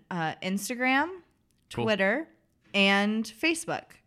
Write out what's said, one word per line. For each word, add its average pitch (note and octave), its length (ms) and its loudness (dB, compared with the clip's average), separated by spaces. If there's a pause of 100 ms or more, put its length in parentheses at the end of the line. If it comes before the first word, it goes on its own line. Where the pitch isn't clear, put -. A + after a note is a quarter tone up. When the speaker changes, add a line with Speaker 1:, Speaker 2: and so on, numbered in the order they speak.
Speaker 1:
uh, D#3+ 240 -4 (100)
Instagram, B3+ 680 0 (600)
Speaker 2:
Cool. - 140 -2
Speaker 1:
Twitter, G#3+ 420 2 (460)
and G3+ 500 4
Facebook. D#4+ 600 -4 (240)